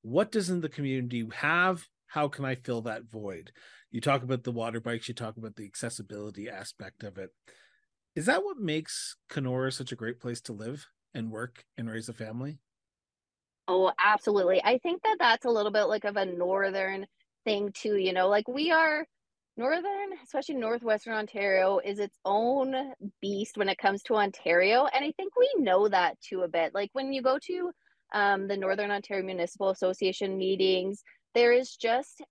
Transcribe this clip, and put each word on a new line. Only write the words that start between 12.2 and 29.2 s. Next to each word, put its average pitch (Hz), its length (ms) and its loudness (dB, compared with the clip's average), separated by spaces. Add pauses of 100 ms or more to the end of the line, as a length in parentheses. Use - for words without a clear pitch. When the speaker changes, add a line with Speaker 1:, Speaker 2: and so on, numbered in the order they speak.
Speaker 2:
Oh, 185 320 4
absolutely. 196 680 4
I 240 140 4
think 349 240 -4
that 440 160 2
that's 233 260 4
a 247 60 0
little 214 220 2
bit, 208 120 4
like, 208 200 0
of 202 120 -2
a 196 80 0
northern 190 840 -2 (380)
thing 202 280 0
too, 214 240 -2
you 185 160 2
know, 185 160 4
like, 208 200 4
we 302 240 0
are 311 340 4 (500)
northern, 381 560 -2 (100)
especially 277 320 -6
northwestern 226 600 -2
Ontario, 196 640 2
is 202 200 -4
its 202 260 -4
own 262 680 0 (260)
beast 202 380 -4
when 196 100 2
it 190 100 -2
comes 196 260 0
to 233 100 0
Ontario. 202 720 4
And 269 180 0
I 320 120 -2
think 381 200 -6
we 494 200 6
know 208 320 4
that 180 320 2
too 185 220 -4
a 175 60 -2
bit. 160 260 0
Like, 202 180 -2
when 269 200 -4
you 269 100 -2
go 262 240 2
to, 359 260 -4 (420)
um, 202 340 4
the 202 80 0
Northern 196 340 0
Ontario 202 340 -2